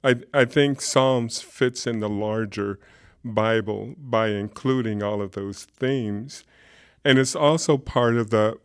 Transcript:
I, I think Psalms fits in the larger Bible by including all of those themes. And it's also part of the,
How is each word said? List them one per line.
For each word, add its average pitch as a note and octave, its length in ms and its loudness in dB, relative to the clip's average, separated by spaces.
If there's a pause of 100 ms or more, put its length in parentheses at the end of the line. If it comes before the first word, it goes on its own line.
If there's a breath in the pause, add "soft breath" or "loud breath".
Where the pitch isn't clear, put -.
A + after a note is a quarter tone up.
I, C3 120 4 (180)
I C3+ 120 4
think C#3+ 360 2
Psalms B2+ 600 0
fits - 460 -2
in A2+ 120 -2
the G#2+ 100 -2
larger G#2 680 -4 (440 soft breath)
Bible A2 720 -2
by A#2 320 0
including G#2+ 760 -2
all G#2 180 -2
of G2 100 -8
those G2 340 -10
themes. B2+ 800 -6 (640 soft breath)
And C3+ 140 8
it's C3 160 0
also D3+ 420 2
part A#2+ 380 0
of A2+ 140 -2
the, G#2+ 360 2